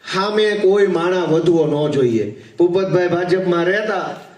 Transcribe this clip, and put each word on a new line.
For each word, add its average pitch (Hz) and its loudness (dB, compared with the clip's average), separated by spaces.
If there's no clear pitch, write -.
સામે 214 0
કોઈ 196 2
માણા 175 0
વધવો 160 2
ન 147 0
જોઈએ. 113 -2
ભૂપતભાઈ 180 2
ભાજપમાં 175 0
રહેતા 196 -2